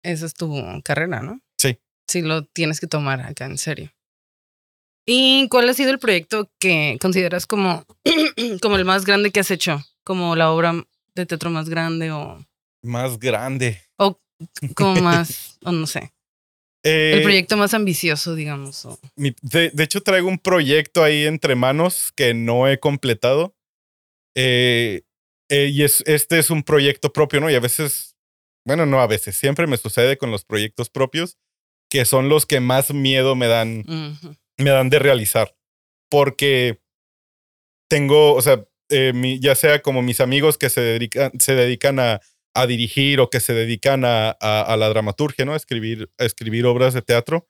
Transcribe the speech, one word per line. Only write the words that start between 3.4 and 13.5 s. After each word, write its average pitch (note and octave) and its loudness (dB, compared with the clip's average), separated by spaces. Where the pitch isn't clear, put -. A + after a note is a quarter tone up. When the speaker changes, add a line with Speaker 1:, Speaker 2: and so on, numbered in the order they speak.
Speaker 1:
en C#3 -10
serio. D3 -10
¿Y C4 2
cuál A#3+ 4
ha B3+ 2
sido C4 0
el C4+ -2
proyecto G#3 -2
que D3+ 0
consideras F3+ -2
como, F#3 -2
<clears throat> B3 -2
como G#3 0
el F#3+ 0
más F#3+ 0
grande G3+ 2
que G#3 0
has G3 -2
hecho? D#3 -4
¿Como F3 -4
la E3 2
obra E3 0
de F3+ -6
teatro E3+ -6
más D#3+ -6
grande E3 -4
o? D3 -12
Speaker 2:
Más A#2+ -6
grande. B2 -4